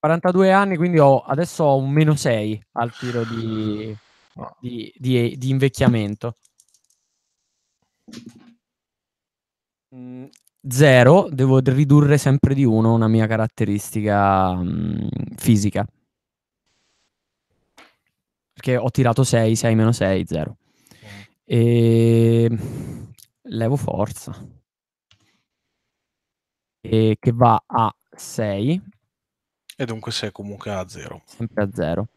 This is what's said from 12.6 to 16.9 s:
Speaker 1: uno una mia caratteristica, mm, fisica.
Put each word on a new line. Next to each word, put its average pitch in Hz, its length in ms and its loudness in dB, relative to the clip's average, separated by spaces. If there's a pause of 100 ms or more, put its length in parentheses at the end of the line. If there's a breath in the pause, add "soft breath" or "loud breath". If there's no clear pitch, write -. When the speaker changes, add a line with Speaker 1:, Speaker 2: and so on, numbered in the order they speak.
Speaker 1:
uno 113 300 4
una 113 140 2
mia 110 180 2
caratteristica, 101 1300 0
mm, 82 540 -6 (280)
fisica. 104 480 0 (2750)